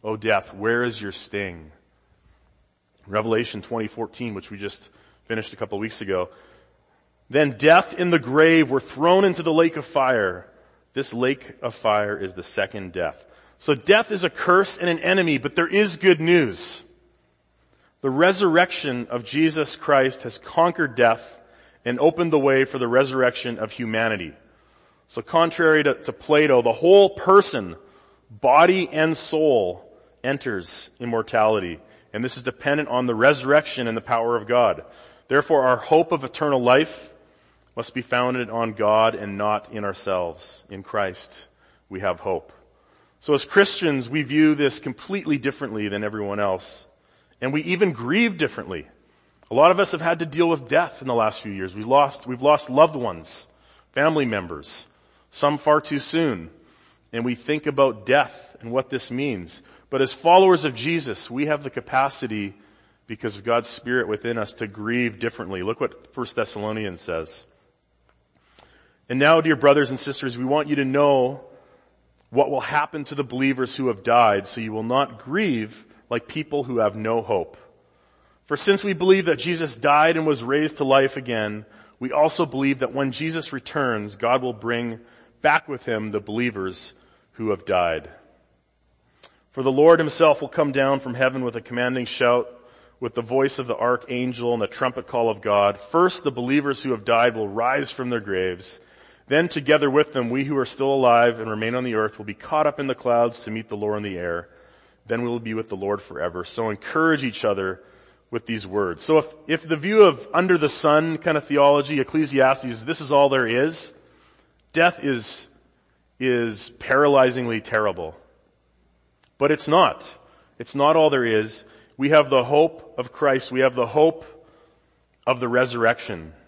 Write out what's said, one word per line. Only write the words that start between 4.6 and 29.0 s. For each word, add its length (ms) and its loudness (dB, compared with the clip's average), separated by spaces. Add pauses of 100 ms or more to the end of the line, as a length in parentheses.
finished 260 -8
a 40 -20
couple 220 -8
weeks 220 -8
ago. 280 -4 (1000)
"Then 220 2
death 440 4
in 140 0
the 80 4
grave 500 4
were 120 0
thrown 440 2
into 200 0
the 80 0
lake 240 4
of 100 -10
fire. 640 0 (420)
This 220 -6
lake 380 -2 (100)
of 120 -6
fire 440 0
is 160 -8
the 80 -14
second 500 -6
death." 320 -6 (340)
So 160 0
death 360 2
is 140 -4
a 60 0
curse 480 0
and 120 -2
an 80 0
enemy, 400 0
but 160 -6
there 140 0
is 280 0
good 240 4
news. 640 0 (1200)
The 80 -2
resurrection 1000 2
of 160 -6
Jesus 520 -2
Christ 480 2
has 120 -10
conquered 580 0
death 460 2 (460)
and 120 -2
opened 340 2
the 60 4
way 280 4
for 120 -10
the 100 -2
resurrection 680 0
of 140 -8
humanity. 600 -4 (720)
So 160 -10
contrary 600 2
to, 100 2
to 180 -8
Plato, 480 4
the 120 0
whole 360 6
person, 680 4 (540)
body 640 4
and 240 0